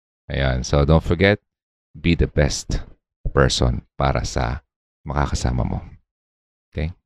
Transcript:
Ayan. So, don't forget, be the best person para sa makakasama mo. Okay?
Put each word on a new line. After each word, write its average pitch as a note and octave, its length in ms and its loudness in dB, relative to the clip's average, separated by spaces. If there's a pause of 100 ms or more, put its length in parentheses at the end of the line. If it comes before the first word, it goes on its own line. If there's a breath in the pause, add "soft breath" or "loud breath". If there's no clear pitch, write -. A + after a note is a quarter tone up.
(300)
Ayan. C2+ 340 0
So, D2 240 2
don't D#2+ 160 4
forget, G2 340 2 (560)
be E2+ 220 0
the D2 140 0
best - 500 -2 (500)
person C2 540 2 (100)
para C2+ 300 -2
sa B1+ 400 -6 (400)
makakasama C2+ 580 -2
mo. - 220 -4 (880)
Okay? D#2+ 220 -6 (120)